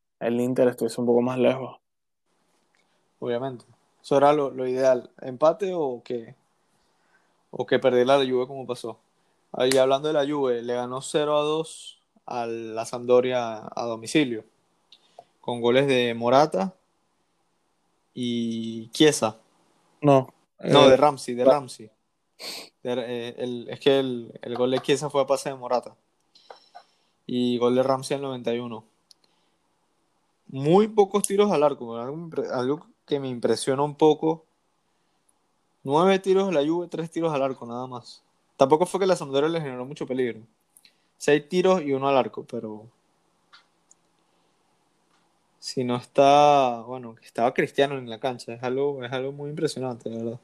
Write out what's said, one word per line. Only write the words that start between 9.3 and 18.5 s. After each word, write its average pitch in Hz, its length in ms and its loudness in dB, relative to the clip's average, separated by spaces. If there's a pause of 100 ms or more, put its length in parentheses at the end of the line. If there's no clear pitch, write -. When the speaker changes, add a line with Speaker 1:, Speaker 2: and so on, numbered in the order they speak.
Speaker 2:
Ahí 127 260 2
hablando 135 300 2
de 156 60 -2
la 143 120 0
Juve, 131 360 -2
le 120 140 -6
ganó 123 260 -6
cero 151 360 -2
a 147 40 2
dos 156 580 -6 (260)
a 120 200 -8
la 113 400 -8
Sampdoria 123 880 0
a 120 80 -4
domicilio. 117 640 -2 (960)
Con 120 180 -6
goles 123 280 4
de 123 260 2
Morata 151 600 2 (1400)
y 117 800 -6